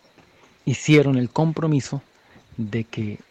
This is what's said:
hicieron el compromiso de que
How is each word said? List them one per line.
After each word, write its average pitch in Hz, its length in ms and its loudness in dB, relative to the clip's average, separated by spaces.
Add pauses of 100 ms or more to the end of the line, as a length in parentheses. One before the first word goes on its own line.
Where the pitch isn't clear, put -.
(640)
hicieron 139 540 4
el 123 120 -2
compromiso 156 720 -2 (560)
de 110 260 -6
que 107 340 -8 (140)